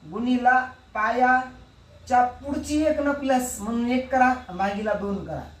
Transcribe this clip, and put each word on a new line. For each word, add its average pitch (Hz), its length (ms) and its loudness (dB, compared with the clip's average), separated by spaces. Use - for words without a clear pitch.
गुणिला 247 580 2
पायाच्या 247 1300 0
पुढची 285 600 -2
एक 302 140 2
न 285 120 0
प्लस 269 480 0
म्हणून 233 320 -2
एक 254 200 -2
करा, 254 220 4
भागीला 202 400 -2
दोन 190 320 -4
करा 147 180 -10